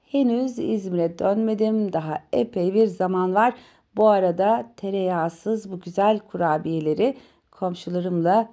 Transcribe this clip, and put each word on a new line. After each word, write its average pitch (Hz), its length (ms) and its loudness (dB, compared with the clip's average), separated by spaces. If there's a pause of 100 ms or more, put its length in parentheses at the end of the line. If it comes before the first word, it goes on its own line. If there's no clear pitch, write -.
Henüz 247 580 0
İzmir'e 180 600 -2
dönmedim. 220 720 0
Daha 156 300 -4 (100)
epey 190 400 0
bir 220 140 4
zaman 185 480 -2
var. 233 180 4 (420)
Bu 214 120 4
arada 202 580 2 (120)
tereyağsız 190 960 -4
bu 180 80 -10
güzel 202 400 0
kurabiyeleri 165 960 -2 (340)
komşularımla 180 1000 -2